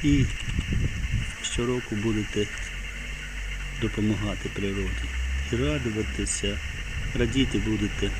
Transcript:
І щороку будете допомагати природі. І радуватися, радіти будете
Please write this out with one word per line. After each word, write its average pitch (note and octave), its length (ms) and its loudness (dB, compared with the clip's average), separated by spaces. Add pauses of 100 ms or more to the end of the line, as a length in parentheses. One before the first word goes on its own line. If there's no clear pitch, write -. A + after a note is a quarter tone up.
І C#3+ 220 8 (1160)
щороку A#2+ 520 0
будете G#2 520 2 (1300)
допомагати G#2 680 0
природі. G2 560 -2 (460)
І A#2 40 0
радуватися, A2 1040 0 (560)
радіти B2 420 2
будете G2+ 640 2